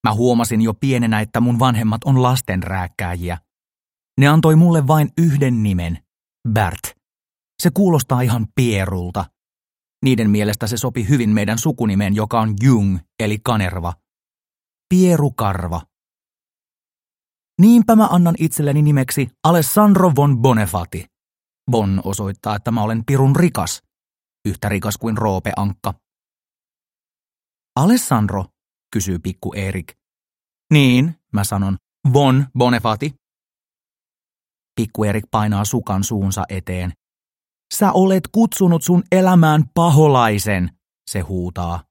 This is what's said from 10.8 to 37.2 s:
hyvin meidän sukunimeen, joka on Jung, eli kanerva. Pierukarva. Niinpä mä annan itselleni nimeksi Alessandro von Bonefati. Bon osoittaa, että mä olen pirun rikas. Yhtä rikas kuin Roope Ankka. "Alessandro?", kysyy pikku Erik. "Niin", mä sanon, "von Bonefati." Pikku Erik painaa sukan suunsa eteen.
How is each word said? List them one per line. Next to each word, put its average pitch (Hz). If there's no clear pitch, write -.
hyvin 120
meidän 107
sukunimeen, 104
joka 110
on 110
Jung, 101
eli 107
kanerva. 90
Pierukarva. 127
Niinpä 226
mä 220
annan 170
itselleni 151
nimeksi 139
Alessandro 185
von 143
Bonefati. 98
Bon 101
osoittaa, 98
että 117
mä 113
olen 113
pirun 135
rikas. 160
Yhtä 101
rikas 101
kuin 110
Roope 101
Ankka. 98
"Alessandro?", 120
kysyy 92
pikku 92
Erik. 95
"Niin", 139
mä 101
sanon, 98
"von 135
Bonefati." 123
Pikku 107
Erik 104
painaa 107
sukan 101
suunsa 98
eteen. 90